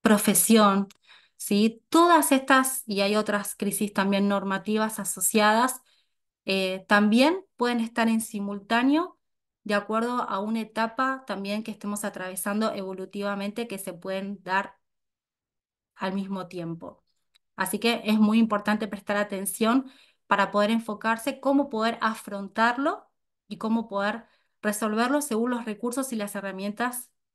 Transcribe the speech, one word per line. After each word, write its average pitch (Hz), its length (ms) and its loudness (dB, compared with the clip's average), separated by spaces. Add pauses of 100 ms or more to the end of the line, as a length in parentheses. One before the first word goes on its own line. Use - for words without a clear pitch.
profesión, 208 840 4 (500)
¿sí? 220 520 0
Todas 330 420 6
estas, 262 560 4
y 202 140 -2
hay 202 140 2
otras 208 400 -2
crisis 202 380 -4
también 196 340 2
normativas 202 720 -2
asociadas, 214 840 0 (640)
eh, 190 420 -2
también 233 580 4 (100)
pueden 240 260 0
estar 226 260 -2
en 226 140 2
simultáneo 226 920 0 (500)
de 208 100 -2
acuerdo 226 480 -2
a 196 180 -4
una 220 220 -4
etapa 226 640 -4
también 202 340 -6
que 220 100 -12
estemos 208 340 -8
atravesando 196 680 -4
evolutivamente 202 920 -8
que 196 100 -10
se 190 140 -10
pueden 190 520 -8
dar 190 340 -4 (1200)
al 190 160 -6
mismo 190 340 -6
tiempo. 170 560 -12 (520)
Así 185 240 -4
que 233 260 0
es 214 140 2
muy 214 200 6
importante 214 480 2
prestar 202 300 -4
atención 208 720 0 (360)
para 196 240 2
poder 208 200 4
enfocarse 226 680 -2
cómo 277 300 2
poder 226 320 -2
afrontarlo 226 1080 -2 (380)
y 202 100 -12
cómo 226 300 -2
poder 208 380 -4 (360)
resolverlo 226 600 0
según 233 300 -2
los 240 140 -4
recursos 240 480 -6
y - 20 -6
las 208 200 -6
herramientas 202 760 -8 (260)